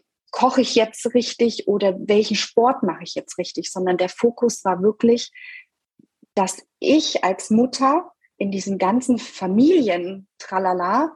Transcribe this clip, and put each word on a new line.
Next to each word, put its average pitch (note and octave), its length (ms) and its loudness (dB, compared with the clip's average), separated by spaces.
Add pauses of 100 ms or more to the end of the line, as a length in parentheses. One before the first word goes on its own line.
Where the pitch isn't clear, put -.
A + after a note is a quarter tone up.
(340)
koche B3+ 280 2
ich - 120 -2
jetzt A3 400 0
richtig A#3+ 540 0
oder G3 280 2
welchen G#3+ 380 0
Sport B3 480 2
mache E3+ 220 -2
ich - 100 -14
jetzt - 240 -10
richtig, F3 320 -8
sondern F#3 280 -2
der F3+ 100 0
Fokus - 560 0
war F3+ 180 -2
wirklich, A#3 480 2 (1040)
dass - 320 -4 (140)
ich - 420 2
als - 280 -2
Mutter C4 600 2 (260)
in G3 140 -4
diesem G3 280 -6
ganzen A#3 400 0
Familien-Tralala G3 2000 0